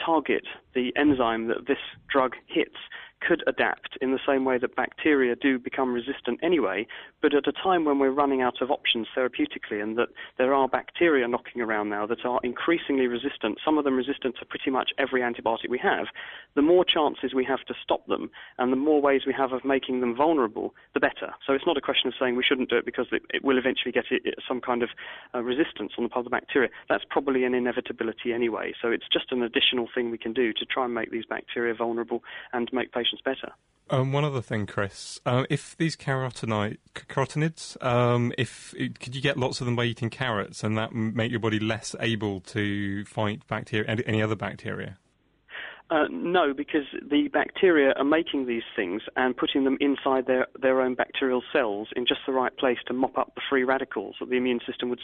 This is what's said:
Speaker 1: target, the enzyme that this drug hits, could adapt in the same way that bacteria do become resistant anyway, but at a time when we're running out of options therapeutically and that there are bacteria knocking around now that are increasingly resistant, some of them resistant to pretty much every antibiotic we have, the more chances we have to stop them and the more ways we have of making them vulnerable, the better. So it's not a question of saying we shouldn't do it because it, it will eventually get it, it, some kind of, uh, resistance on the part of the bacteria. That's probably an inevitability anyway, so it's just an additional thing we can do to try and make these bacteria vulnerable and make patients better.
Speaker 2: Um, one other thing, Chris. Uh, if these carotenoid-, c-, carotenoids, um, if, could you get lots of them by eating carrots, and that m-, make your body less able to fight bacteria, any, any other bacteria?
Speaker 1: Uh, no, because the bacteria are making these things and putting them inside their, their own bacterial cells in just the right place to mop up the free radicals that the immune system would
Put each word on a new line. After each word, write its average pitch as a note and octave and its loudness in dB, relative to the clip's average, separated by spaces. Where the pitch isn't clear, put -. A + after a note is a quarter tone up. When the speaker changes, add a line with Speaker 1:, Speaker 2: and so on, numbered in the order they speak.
Speaker 1:
target, D#3 2
the B2+ 0
enzyme A#2+ 4
that - -2
this C3+ 2
drug C3 2
hits, - -2
could E3+ 2
adapt - -2
in C3 2
the B2+ 0
same C3+ 4
way B2+ 2
that B2 -4
bacteria C3 2
do C3 2
become B2+ -2
resistant A#2+ -4
anyway, A2+ 2
but C#3+ 4
at C#3 2
a C#3 4
time F3 2
when C#3 4
we're C3+ 4
running C#3 2
out B2 0
of C3 0
options - 0
therapeutically B2+ -2
and A2 -4
that A#2+ 2
there B2+ 4
are C3+ 4
bacteria C3 4
knocking A#2+ -4
around G#2+ 0
now G#2 -2
that A#2 -4
are B2 0
increasingly C3+ 0
resistant, A#2+ -4
some D#3 2
of C#3+ 2
them C3+ 2
resistant B2+ -2
to - -14
pretty - -6
much B2+ 0
every C3 0
antibiotic A#2 -2
we B2 0
have, C3+ 0
the C#3+ 4
more F3 8
chances C#3 0
we C3 2
have B2+ -2
to - -8
stop - -2
them - -2
and B2 2
the C3 4
more D3 4
ways C#3 4
we C3+ 2
have C3+ -2
of C3 -4
making C3 0
them A#2 0
vulnerable, B2 2
the C3+ 0
better. - -2
So C3+ 4
it's C3+ 0
not D#3+ 2
a - -2
question - 0
of A#2+ -2
saying B2 2
we B2+ 2
shouldn't B2+ 2
do A#2+ 4
it - 2
because A#2+ -4
it, - 0
it - -2
will C3+ 4
eventually B2 0
get A#2+ 0
it, - 0
it, - 0
some B2+ -2
kind A#2+ 0
of, A2+ 0
uh, B2 -2
resistance B2+ -2
on A#2+ -2
the A#2 -2
part B2 -2
of B2 -14
the B2 0
bacteria. - 2
That's - 0
probably C3+ 2
an B2+ 2
inevitability A#2+ -2
anyway, G#2+ -2
so A#2 0
it's - -2
just - -2
an B2 2
additional A#2+ 2
thing A#2+ 0
we A#2 -6
can A2+ -6
do A#2+ 2
to A#2+ -6
try C3 -2
and A#2+ -4
make A2+ -4
these A2+ -6
bacteria A#2 -4
vulnerable A#2 -2
and A#2+ -2
make A#2+ -2
patients A#2+ -2
better. - -4
Speaker 2:
Um, C3+ 2
one C#3+ 2
other C3+ 0
thing, G#2+ -2
Chris. - -6
Uh, B2+ 2
if - -4
these E3 0
carotenoid-, B2 -2
c-, - -14
carotenoids, - -2
um, A#2+ 4
if, - -6
could B2 -10
you C3 -8
get C#3 0
lots B2+ -2
of C3 -4
them A#2+ 0
by A#2+ 2
eating A#2 -2
carrots, A2+ -2
and A2 0
that A2 -2
m-, A2 -2
make A#2 0
your A#2 -2
body A2 0
less G#2+ -4
able G#2 -2
to G2+ -4
fight G#2+ -4
bacteria, A2 -2
any, A2 0
any A2 2
other G#2+ 2
bacteria? G2 -8
Speaker 1:
Uh, D3+ 2
no, D#3+ 0
because C#3+ -2
the D3 4
bacteria D3 4
are - 0
making D3+ 2
these A#2 -2
things G2+ -2
and B2+ 2
putting D3 0
them C3+ 2
inside C3+ 2
their, B2+ 2
their C3 4
own B2+ 2
bacterial B2+ 0
cells A2 0
in B2 -2
just C3 0
the C3+ 0
right B2+ 0
place B2 2
to - -4
mop B2+ 0
up - -2
the - -8
free C3+ 4
radicals B2 -2
that A2+ -8
the B2+ 2
immune B2 2
system B2 -4
would B2 -4